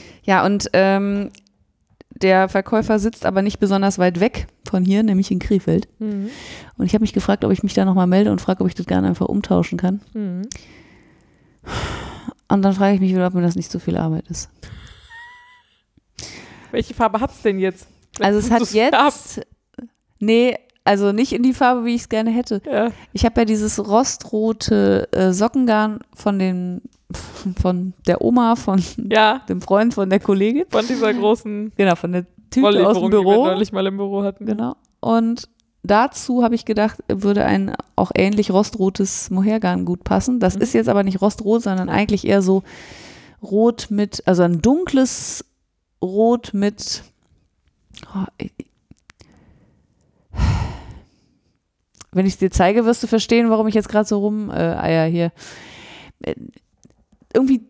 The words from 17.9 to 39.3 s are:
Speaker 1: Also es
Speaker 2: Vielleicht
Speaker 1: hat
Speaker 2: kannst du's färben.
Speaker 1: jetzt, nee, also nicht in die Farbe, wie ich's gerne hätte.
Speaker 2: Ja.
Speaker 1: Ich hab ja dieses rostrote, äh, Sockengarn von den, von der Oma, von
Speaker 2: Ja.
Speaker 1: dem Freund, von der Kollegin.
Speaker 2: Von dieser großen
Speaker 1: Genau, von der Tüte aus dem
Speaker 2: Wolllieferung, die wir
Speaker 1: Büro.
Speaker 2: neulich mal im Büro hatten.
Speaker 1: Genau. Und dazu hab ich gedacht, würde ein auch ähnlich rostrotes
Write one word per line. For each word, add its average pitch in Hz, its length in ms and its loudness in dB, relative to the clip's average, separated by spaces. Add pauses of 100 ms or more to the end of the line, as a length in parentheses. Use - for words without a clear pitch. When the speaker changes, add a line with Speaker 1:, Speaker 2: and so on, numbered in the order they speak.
Speaker 1:
Also 202 180 2
es 214 80 -4
Speaker 2:
Vielleicht 226 60 0
Speaker 1:
hat 233 60 4
Speaker 2:
kannst 226 160 -2
du's 214 60 2
färben. 247 240 2
Speaker 1:
jetzt, - 360 -4 (800)
nee, 233 360 2 (280)
also 202 280 2
nicht 220 200 0
in 240 100 -2
die 254 120 2
Farbe, 247 300 2
wie 240 100 -2
ich's 240 140 -6
gerne 226 220 -2
hätte. 226 300 -2 (100)
Speaker 2:
Ja. 226 200 0 (220)
Speaker 1:
Ich 214 120 -2
hab 226 120 2
ja 233 80 4
dieses 214 420 -2
rostrote, 214 1300 0
äh, 185 200 2
Sockengarn 214 680 0 (140)
von 202 240 -2
den, 180 440 -4 (760)
von 185 320 0 (140)
der - 160 2
Oma, 233 340 4
von 196 260 0 (280)
Speaker 2:
Ja. 220 380 4
Speaker 1:
dem 185 120 -4
Freund, 220 340 2
von 196 160 -2
der 196 100 4
Kollegin. 214 500 2
Speaker 2:
Von 233 160 0
dieser 233 260 0
großen 214 640 -2
Speaker 1:
Genau, 190 180 4
von 175 180 -6
der 180 120 -2 (260)
Tüte 254 160 2
aus 208 60 6
dem - 0 - (100)
Speaker 2:
Wolllieferung, 214 280 4
die 220 60 4
wir 202 60 4
Speaker 1:
Büro. 208 240 4
Speaker 2:
neulich 202 260 0
mal 190 140 -2
im 196 120 -4
Büro 196 260 -4
hatten. 196 220 -8
Speaker 1:
Genau. 214 300 -4 (240)
Und 226 480 0 (340)
dazu 240 600 0
hab 233 100 2
ich 233 120 -4
gedacht, 214 340 -2 (100)
würde 202 360 0
ein 196 300 0 (220)
auch 185 180 0
ähnlich 202 360 0
rostrotes 196 800 -2